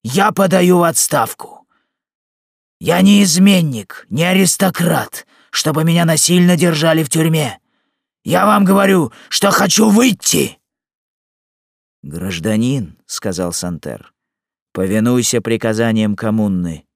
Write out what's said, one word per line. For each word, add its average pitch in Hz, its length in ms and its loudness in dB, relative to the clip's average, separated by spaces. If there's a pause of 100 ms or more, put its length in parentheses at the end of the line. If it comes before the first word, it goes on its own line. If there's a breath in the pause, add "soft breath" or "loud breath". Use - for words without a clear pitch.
Я 190 300 -2
подаю 180 480 2
в 170 40 2
отставку. - 840 -4 (1120)
Я 165 220 0
не 202 220 6
изменник, 175 840 2
не 120 140 -2
аристократ, 180 1040 -2 (220 soft breath)
чтобы 156 340 -2
меня 165 220 2
насильно 175 520 2
держали 160 460 2
в 147 60 -6
тюрьме. 160 500 -2 (640)
Я 185 220 0
вам 208 200 2
говорю, 196 480 2 (160 loud breath)
что 196 220 0
хочу 208 380 2
выйти!» 208 720 0 (1400)
«Гражданин», — 95 1000 -4
сказал 87 480 -6
Сантер, — 78 600 -10 (600)
«повинуйся 110 680 0
приказаниям 110 760 -2
коммуны. 98 680 -4 (100)